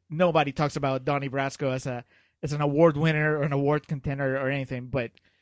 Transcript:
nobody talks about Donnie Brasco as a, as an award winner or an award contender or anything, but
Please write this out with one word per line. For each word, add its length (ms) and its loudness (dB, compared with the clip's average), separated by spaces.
nobody 420 2
talks 240 -2
about 300 -2
Donnie 240 -2
Brasco 440 -4
as 140 -6
a, 160 -8
as 100 -2
an 80 -2
award 360 6
winner 400 2
or 60 0
an 100 -2
award 340 0
contender 500 -4
or 120 -2
anything, 380 -6
but 240 -4